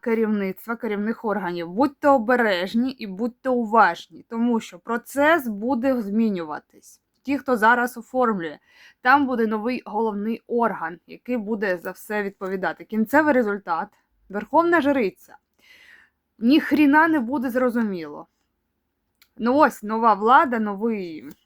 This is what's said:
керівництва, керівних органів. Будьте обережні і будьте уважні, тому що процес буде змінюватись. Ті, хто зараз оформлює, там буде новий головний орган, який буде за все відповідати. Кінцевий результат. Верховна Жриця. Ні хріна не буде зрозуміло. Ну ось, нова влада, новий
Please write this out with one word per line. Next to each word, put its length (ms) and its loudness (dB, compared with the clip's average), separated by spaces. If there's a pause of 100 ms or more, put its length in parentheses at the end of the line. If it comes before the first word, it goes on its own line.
керівництва, 760 -2
керівних 500 -6
органів. 440 -4
Будьте 400 0
обережні 840 2
і 160 -12
будьте 420 -6
уважні, 800 2
тому 300 0
що 200 -12
процес 680 0
буде 540 -2
змінюватись. 1000 -4 (220)
Ті, 140 -2
хто 200 -2
зараз 400 2
оформлює, 600 -2 (420)
там 260 4
буде 200 0
новий 380 -4
головний 600 -4
орган, 600 -4
який 300 -8
буде 400 -4
за 140 -10
все 320 -6
відповідати. 600 -8
Кінцевий 500 2
результат. 540 -2 (420)
Верховна 520 0
Жриця. 560 -2 (1000)
Ні 200 4
хріна 480 4
не 120 2
буде 300 -4
зрозуміло. 800 -2 (1120)
Ну 180 0
ось, 280 2
нова 300 2
влада, 460 4
новий 680 -6 (160)